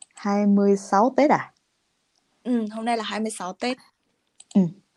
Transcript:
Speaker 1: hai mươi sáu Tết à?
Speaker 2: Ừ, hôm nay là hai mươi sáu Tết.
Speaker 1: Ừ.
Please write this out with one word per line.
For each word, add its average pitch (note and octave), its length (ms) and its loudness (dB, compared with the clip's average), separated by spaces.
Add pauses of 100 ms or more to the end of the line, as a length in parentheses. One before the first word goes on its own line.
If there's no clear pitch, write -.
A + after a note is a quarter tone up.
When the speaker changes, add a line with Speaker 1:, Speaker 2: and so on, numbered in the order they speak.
(140)
Speaker 1:
hai G3+ 320 -2
mươi G3+ 300 4
sáu G3+ 400 0
Tết C#4+ 140 4
à? - 220 -2 (920)
Speaker 2:
Ừ, A#3 280 -2
hôm A3 120 -10
nay A#3 120 -2
là A3 80 -6
hai G#3+ 160 -6
mươi A3 100 -4
sáu F#3 220 -10
Tết. B3 240 -6 (800)
Speaker 1:
Ừ. G#3 60 6 (360)